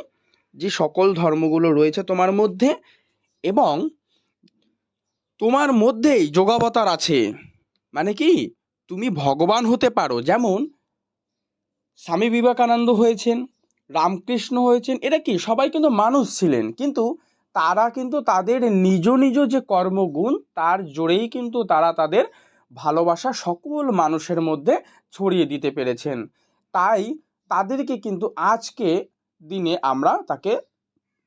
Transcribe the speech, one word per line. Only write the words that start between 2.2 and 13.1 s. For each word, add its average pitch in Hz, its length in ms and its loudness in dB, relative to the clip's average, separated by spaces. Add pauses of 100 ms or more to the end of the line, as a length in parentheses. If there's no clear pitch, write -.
মধ্যে, 208 420 2 (680)
এবং 196 460 0 (1500)
তোমার 269 340 2
মধ্যেই 233 560 4
যোগাবতার 226 600 2
আছে, 139 440 0 (600)
মানে 175 220 -4
কি, 294 360 2 (380)
তুমি 214 220 -6
ভগবান 165 560 0
হতে 233 240 2
পারো। 131 320 -2
যেমন 214 440 0 (1300)
স্বামী 196 340 -2
বিবেকানন্দ 240 600 2
হয়েছেন, 233 560 2 (420)